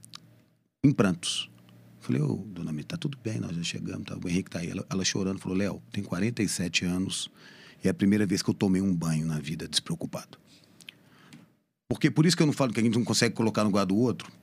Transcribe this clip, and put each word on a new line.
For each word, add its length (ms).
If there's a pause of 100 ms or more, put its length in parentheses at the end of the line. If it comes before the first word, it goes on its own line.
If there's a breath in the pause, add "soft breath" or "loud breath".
(840)
em 80
prantos. 580 (480)
Falei, 220
"Ô, 260
dona 240
Mirtz, 160
tá 100
tudo 240
bem, 200
nós 160
já 40
chegamos, 440
tá?" 100
O 140
Henrique 200
tá 100
aí, 100
ela, 200
ela 140
chorando, 340
falou, 200
"Léo, 240 (100)
tem 100
quarenta 400
e 60
sete 380
anos 440 (540 loud breath)
e 40
é 40
a 20
primeira 320
vez 160
que 80
eu 40
tomei 280
um 140
banho 320
na 120
vida 280
despreocupado." 720 (1500 soft breath)
Porque 200
por 160
isso 120
que 60
eu 40
não 60
falo 180
que 80
a 40
gente 140
não 60
consegue 320
colocar 280
no 60
lugar 160
do 120
outro, 340 (100)